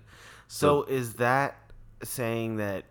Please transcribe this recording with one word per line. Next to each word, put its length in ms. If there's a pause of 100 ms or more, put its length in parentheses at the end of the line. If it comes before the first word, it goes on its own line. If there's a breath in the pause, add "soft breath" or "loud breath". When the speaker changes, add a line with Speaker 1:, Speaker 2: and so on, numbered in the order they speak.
(480 loud breath)
Speaker 1:
So 380
Speaker 2:
So 60
Speaker 1:
is 220
that 420 (460)
saying 540
that 340